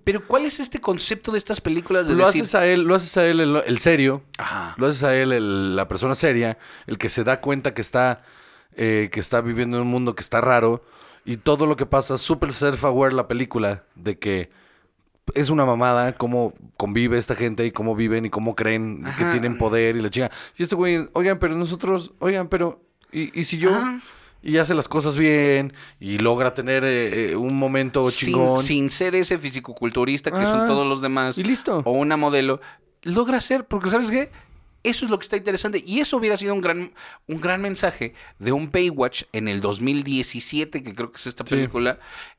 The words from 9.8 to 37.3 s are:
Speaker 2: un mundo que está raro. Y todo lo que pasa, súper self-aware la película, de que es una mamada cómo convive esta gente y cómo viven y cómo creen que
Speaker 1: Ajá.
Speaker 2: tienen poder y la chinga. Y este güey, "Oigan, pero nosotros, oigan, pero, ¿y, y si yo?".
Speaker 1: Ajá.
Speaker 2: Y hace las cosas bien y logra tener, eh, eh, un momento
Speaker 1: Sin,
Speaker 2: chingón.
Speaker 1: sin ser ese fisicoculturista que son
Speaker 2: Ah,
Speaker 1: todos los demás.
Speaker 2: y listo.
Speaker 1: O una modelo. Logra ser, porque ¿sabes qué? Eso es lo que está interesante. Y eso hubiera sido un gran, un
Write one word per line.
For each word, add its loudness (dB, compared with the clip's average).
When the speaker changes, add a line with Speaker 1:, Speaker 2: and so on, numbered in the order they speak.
Speaker 2:
un -2
mundo -2
que -12
está 0
raro. 2
Y -6
todo 2
lo 2
que -2
pasa, 0
súper -2
self-aware 2
la 0
película, -2
de -6
que -2
es 0
una 4
mamada 2
cómo -2
convive 0
esta -2
gente -2
y 0
cómo -4
viven 0
y -6
cómo -4
creen -2
que -2
Speaker 1:
Ajá. 0
Speaker 2:
tienen 0
poder 2
y -2
la -2
chinga. -2
Y -2
este -2
güey, 0
"Oigan, 2
pero 0
nosotros, -2
oigan, -2
pero, -2
¿y, -6
y -2
si -4
yo?". 4
Speaker 1:
Ajá. -2
Speaker 2:
Y 0
hace 2
las 0
cosas -2
bien 2
y -6
logra 2
tener, -2
eh, 0
eh, -2
un -2
momento 2
Speaker 1:
Sin, -2
Speaker 2:
chingón. 4
Speaker 1:
sin 0
ser -2
ese 2
fisicoculturista -2
que 0
son 2
Speaker 2:
Ah, 2
Speaker 1:
todos 2
los 0
demás. -2
Speaker 2:
y -4
listo. 0
Speaker 1:
O 2
una 2
modelo. 2
Logra 0
ser, -2
porque -2
¿sabes 2
qué? -2
Eso -2
es -4
lo 0
que -8
está -4
interesante. -2
Y 0
eso 0
hubiera 2
sido -4
un 0
gran, -2
un -8